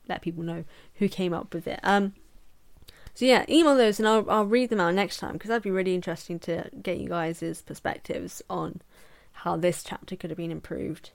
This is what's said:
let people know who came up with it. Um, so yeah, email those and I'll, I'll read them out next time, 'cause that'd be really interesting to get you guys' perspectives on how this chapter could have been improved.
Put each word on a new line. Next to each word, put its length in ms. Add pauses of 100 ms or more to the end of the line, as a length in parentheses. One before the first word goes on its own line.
let 140
people 220
know 200 (320)
who 140
came 240
up 200
with 140
it. 160
Um, 300 (1000)
so 120
yeah, 240
email 260
those 240
and 80
I'll, 220
I'll 160
read 240
them 100
out 140
next 240
time, 200
'cause 120
that'd 140
be 60
really 240
interesting 460
to 300 (120)
get 180
you 100
guys' 520
perspectives 880
on 320 (640)
how 120
this 280
chapter 320
could 160
have 60
been 140
improved. 640